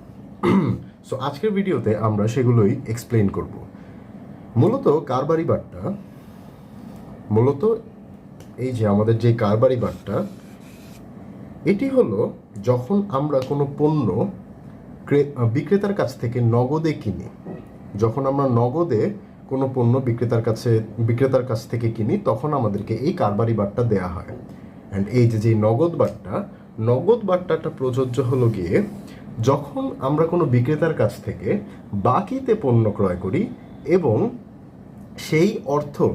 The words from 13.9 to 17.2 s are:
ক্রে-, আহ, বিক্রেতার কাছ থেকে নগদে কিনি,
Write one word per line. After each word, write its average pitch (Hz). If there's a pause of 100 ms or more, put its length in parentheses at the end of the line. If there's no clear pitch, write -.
ক্রে-, 143 (100)
আহ, 117
বিক্রেতার 196
কাছ 147
থেকে 120
নগদে 127
কিনি, - (420)